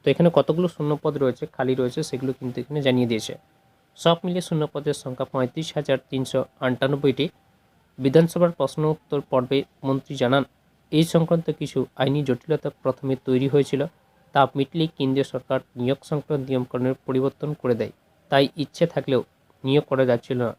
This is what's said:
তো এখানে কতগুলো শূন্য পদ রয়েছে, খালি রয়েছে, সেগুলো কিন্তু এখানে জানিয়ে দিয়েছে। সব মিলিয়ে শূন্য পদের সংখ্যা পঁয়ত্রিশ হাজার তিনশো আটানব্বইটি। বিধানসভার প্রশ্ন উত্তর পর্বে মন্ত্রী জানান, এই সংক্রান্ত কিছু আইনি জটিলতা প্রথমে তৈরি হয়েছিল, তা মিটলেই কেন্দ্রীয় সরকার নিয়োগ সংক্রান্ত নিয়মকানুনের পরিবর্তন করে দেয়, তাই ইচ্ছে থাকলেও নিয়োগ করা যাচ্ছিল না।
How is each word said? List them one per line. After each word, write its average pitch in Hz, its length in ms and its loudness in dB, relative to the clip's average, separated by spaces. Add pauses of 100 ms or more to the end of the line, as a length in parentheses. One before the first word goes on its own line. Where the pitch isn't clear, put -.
তো - 60 2
এখানে 170 220 6
কতগুলো 160 360 2
শূন্য 151 280 -4
পদ 151 200 -4
রয়েছে, 135 360 -2
খালি 131 220 -2
রয়েছে, 127 280 -2
সেগুলো 131 320 -6
কিন্তু 123 260 -8
এখানে 143 220 -6
জানিয়ে 127 280 2
দিয়েছে। 110 240 -4 (640)
সব 170 240 4
মিলিয়ে 180 240 -4
শূন্য 156 200 -2
পদের 147 300 -4
সংখ্যা 127 300 -8
পঁয়ত্রিশ 135 480 -4
হাজার 139 240 0 (100)
তিনশো 131 320 -2 (200)
আটানব্বইটি। 135 640 0 (720)
বিধানসভার 165 580 4
প্রশ্ন 143 260 -2 (100)
উত্তর 147 360 -6
পর্বে 131 300 0 (240)
মন্ত্রী 135 340 -4
জানান, 131 260 2 (500)
এই 156 140 4
সংক্রান্ত 165 400 0 (120)
কিছু 147 200 -4 (180)
আইনি 139 260 0
জটিলতা 139 460 -2 (120)
প্রথমে 135 340 -4 (100)
তৈরি 131 240 2
হয়েছিল, 139 340 2 (520)
তা 139 60 4 (140)
মিটলেই 160 400 -2
কেন্দ্রীয় 135 320 0
সরকার 131 320 -4 (180)
নিয়োগ 123 280 -2
সংক্রান্ত 143 420 -4
নিয়মকানুনের 127 580 -2
পরিবর্তন 135 500 -2
করে 123 200 0
দেয়, 110 180 -4 (380)
তাই 139 140 6 (120)
ইচ্ছে 147 300 -2
থাকলেও 135 360 -2 (420)
নিয়োগ 139 200 2
করা 131 200 2
যাচ্ছিল 123 340 0
না। 120 100 0 (100)